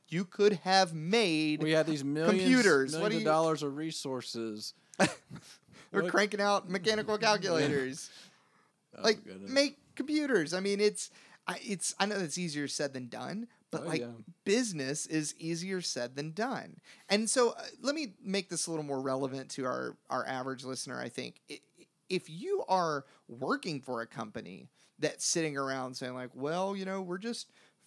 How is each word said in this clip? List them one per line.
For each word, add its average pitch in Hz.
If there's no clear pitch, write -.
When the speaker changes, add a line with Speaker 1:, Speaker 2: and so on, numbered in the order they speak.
Speaker 1:
You 175
could 208
have 185
made 156
Speaker 2:
We 156
had 156
these 151
millions, 160
Speaker 1:
computers. 185
What 160
Speaker 2:
millions 214
Speaker 1:
do -
Speaker 2:
of -
Speaker 1:
you -
Speaker 2:
dollars 156
of 143
resources. 123
Speaker 1:
<laughs> -
We're -
Speaker 2:
What? 180
Speaker 1:
cranking 202
out 202
mechanical 214
Speaker 2:
<laughs> -
Speaker 1:
calculators. 160
Speaker 2:
Oh, -
Speaker 1:
Like, 220
Speaker 2:
goodness. 190
Speaker 1:
make 277
computers. 269
I 185
mean, 202
it's, 208
I, -
it's, -
I 190
know 208
that's 175
easier 147
said 143
than 127
done, 135
but, 151
Speaker 2:
Oh, 151
Speaker 1:
like, 160
Speaker 2:
yeah. 120
Speaker 1:
business 180
is 156
easier 170
said 131
than 151
done. 185
And 208
so, 240
uh, -
let 285
me 285
make 190
this -
a 170
little 156
more 139
relevant 131
to 135
our, 127
our 127
average 131
listener, 127
I 123
think. 120
I, 147
if 180
you 277
are 165
working 151
for 123
a 117
company 104
that's -
sitting 156
around 135
saying, 127
like, 127
"Well, 175
you 190
know, 190
we're 180
just 233